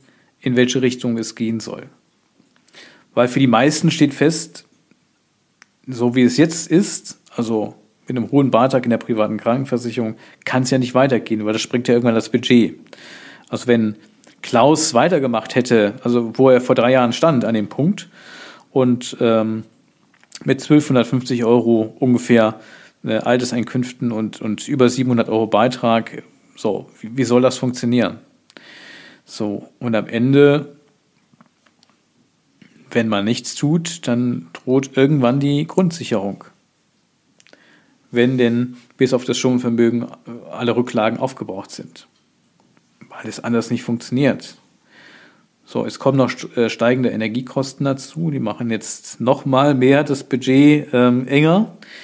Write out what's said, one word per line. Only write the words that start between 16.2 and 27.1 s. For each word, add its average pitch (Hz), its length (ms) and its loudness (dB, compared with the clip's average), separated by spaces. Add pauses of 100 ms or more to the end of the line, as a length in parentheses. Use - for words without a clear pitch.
wo 131 120 6
er 123 120 6
vor 123 120 0
drei 117 180 2
Jahren 123 220 2
stand 135 320 2
an 113 80 -2
dem 107 140 -2
Punkt 175 400 -4 (640)
und, 123 480 0
ähm, 110 440 0 (800)
mit 135 180 -2
zwölfhundertfünfzig 127 800 0
Euro 113 560 2
ungefähr, 117 600 2 (440)
äh, 113 140 -2
Alterseinkünften 123 920 -2
und, 110 300 -6
und 107 260 -8
über 127 220 4
siebenhundert 123 400 0
Euro 110 160 0
Beitrag 113 800 0 (360)
so, - 300 -6 (100)
wie, 110 160 -14